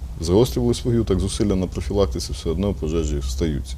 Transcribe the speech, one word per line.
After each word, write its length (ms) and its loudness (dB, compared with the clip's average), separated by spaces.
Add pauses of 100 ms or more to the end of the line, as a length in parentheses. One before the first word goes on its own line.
(200)
загострювали 540 4
свою, 300 0
так 160 2
зусилля 340 0
на 120 0
профілактиці, 680 0
все 180 -4
одно 240 0
пожежі 440 -2
встаються. 600 -2